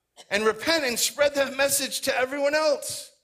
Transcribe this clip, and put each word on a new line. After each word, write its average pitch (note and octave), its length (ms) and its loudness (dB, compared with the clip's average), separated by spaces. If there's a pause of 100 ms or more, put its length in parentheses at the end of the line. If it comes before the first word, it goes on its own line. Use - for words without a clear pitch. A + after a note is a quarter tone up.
(300)
And G#3 160 0
repent C#4 400 2
and A#3+ 120 -2
spread C#4+ 380 2
that C4 220 -2
message C#4 440 0
to A#3+ 160 -2
everyone C#4 380 0
else. - 560 -2 (120)